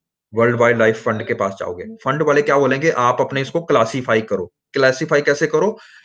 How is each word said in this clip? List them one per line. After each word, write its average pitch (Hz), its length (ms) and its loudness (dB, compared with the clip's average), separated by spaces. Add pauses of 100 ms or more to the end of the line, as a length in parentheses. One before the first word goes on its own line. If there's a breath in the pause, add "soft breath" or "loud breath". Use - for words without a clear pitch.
(340)
World 117 220 2
वाइल्ड 117 220 2
लाइफ 110 260 2
Fund 107 220 -4
के 113 80 -4
पास 98 180 -2
जाओगे। 90 320 -10
फंड 131 380 -4
वाले 147 200 4
क्या 143 160 2
बोलेंगे? 139 320 0
आप 123 300 0
अपने 135 200 -2
इसको 135 240 -6
classify 120 560 0
करो। 95 320 -6 (200)
Classify 139 500 0
कैसे 147 240 0
करो? 180 320 0 (260 loud breath)